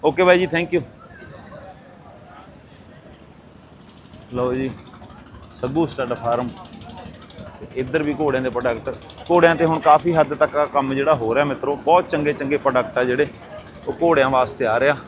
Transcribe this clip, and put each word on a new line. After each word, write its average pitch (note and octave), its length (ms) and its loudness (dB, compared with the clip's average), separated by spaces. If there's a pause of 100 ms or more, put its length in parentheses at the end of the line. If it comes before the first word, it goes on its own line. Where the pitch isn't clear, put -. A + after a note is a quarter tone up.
ਓਕੇ D#3 180 2
ਬਾਈ F3+ 160 6
ਜੀ, F3+ 80 0
thank E3 280 -4
you। E3 80 0 (3500)
ਲਓ B2 200 -2
ਜੀ, C3 160 -4 (840)
ਸੱਗੂ D3 340 -2
ਸਟੱਡ B2 280 -4
ਫਾਰਮ। A#2 340 -2 (1120)
ਤੇ - 140 -14
ਇੱਧਰ C3 280 -2
ਵੀ D3 100 -2
ਘੋੜਿਆਂ C3+ 300 0
ਦੇ B2+ 80 -2
ਪ੍ਰੋਡਕਟ, A#2+ 440 -4 (360)
ਘੋੜਿਆਂ E3+ 240 6
'ਤੇ D#3 100 0
ਹੁਣ D#3+ 160 2
ਕਾਫੀ D#3 340 6
ਹੱਦ D3 200 2
ਤੱਕ D3 220 0
ਆ D3 100 2
ਕੰਮ C3+ 280 0
ਜਿਹੜਾ C#3 200 2
ਹੋ A#2 200 0
ਰਿਹਾ C#3+ 100 2
ਮਿੱਤਰੋ। C#3 320 -4
ਬਹੁਤ E3+ 320 2
ਚੰਗੇ D3 240 -2
ਚੰਗੇ C#3+ 240 -2
ਪ੍ਰੋਡਕਟ B2+ 420 0
ਆ B2+ 60 2
ਜਿਹੜੇ B2+ 220 0 (600)
ਉਹ C#3+ 40 -4
ਘੋੜਿਆਂ D3 380 2
ਵਾਸਤੇ B2+ 360 0
ਆ A2 140 2
ਰਿਹਾ। C#3 160 2 (120)